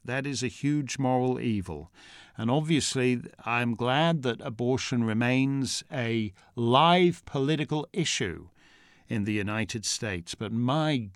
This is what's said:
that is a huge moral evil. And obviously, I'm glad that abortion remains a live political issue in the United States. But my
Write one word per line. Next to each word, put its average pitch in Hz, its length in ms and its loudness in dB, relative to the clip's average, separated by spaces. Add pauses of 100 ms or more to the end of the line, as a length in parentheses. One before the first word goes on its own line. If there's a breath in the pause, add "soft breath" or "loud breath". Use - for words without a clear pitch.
that 135 240 -4
is 123 160 -4
a 123 60 0
huge 143 500 -2
moral 127 400 2
evil. 95 500 -2 (480 loud breath)
And 113 140 0
obviously, 131 720 2 (240)
I'm 120 280 0
glad 135 500 2
that 117 180 -2
abortion 123 640 -2
remains 127 840 0
a 113 440 -2 (240 soft breath)
live 170 640 4
political 147 720 -2
issue 87 560 -2 (580 soft breath)
in 113 160 -2
the 107 80 0
United 104 540 -2
States. 92 500 -4
But 107 160 -6
my 127 640 0